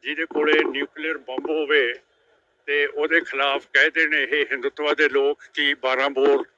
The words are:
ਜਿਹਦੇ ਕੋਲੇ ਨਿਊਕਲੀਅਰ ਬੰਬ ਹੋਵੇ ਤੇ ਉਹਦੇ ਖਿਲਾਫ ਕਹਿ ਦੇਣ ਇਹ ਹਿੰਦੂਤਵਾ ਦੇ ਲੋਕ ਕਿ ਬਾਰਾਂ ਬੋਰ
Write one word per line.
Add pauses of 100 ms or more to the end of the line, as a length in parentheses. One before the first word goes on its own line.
ਜਿਹਦੇ
ਕੋਲੇ
ਨਿਊਕਲੀਅਰ
ਬੰਬ
ਹੋਵੇ (760)
ਤੇ
ਉਹਦੇ
ਖਿਲਾਫ
ਕਹਿ
ਦੇਣ
ਇਹ
ਹਿੰਦੂਤਵਾ
ਦੇ
ਲੋਕ (100)
ਕਿ (100)
ਬਾਰਾਂ
ਬੋਰ (120)